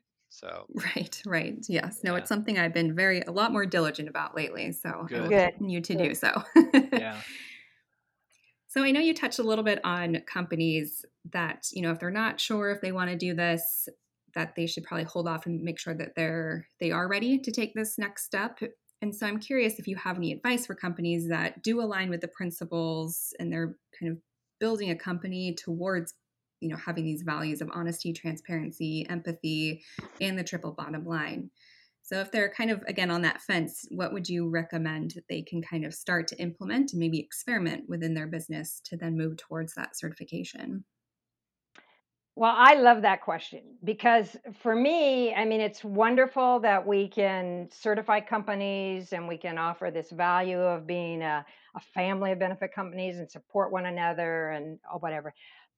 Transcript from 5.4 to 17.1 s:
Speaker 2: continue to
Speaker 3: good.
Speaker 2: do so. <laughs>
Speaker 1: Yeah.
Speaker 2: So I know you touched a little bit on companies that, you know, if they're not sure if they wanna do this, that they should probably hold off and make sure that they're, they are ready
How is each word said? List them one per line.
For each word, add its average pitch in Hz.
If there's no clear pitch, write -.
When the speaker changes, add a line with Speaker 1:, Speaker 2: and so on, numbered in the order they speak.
Speaker 2:
continue 185
to 170
Speaker 3:
good. 185
Speaker 2:
do -
so. -
<laughs> 277
Speaker 1:
Yeah. 220
Speaker 2:
So 269
I 269
know 285
you 320
touched 320
a 233
little 220
bit 208
on 175
companies 165
that, 165
you 185
know, 165
if 165
they're 180
not 220
sure 208
if 202
they 190
wanna 180
do 175
this, 170
that 165
they 170
should 165
probably 165
hold 170
off 160
and 165
make 165
sure 170
that 156
they're, 165
they 165
are 175
ready 233